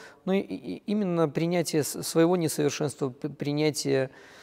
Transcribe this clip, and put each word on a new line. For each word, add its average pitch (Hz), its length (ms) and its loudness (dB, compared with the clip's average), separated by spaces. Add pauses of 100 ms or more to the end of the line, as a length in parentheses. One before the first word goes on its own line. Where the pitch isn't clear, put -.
(260)
ну, 185 80 2
и, 196 60 2
и - 440 -8
именно 180 420 2
принятие 165 580 0
с-, - 180 -6
своего 165 340 4
несовершенства, 147 720 0
п-, 127 220 -8
принятие, 143 800 0 (320)